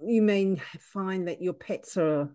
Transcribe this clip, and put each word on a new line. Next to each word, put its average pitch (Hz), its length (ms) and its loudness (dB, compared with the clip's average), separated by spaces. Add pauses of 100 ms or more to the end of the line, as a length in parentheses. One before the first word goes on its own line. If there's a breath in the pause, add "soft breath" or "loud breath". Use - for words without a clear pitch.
you 226 180 4
may 196 360 4 (220 loud breath)
find 190 500 -4
that - 120 -8
your 180 120 -2
pets - 420 -8
are, 151 400 2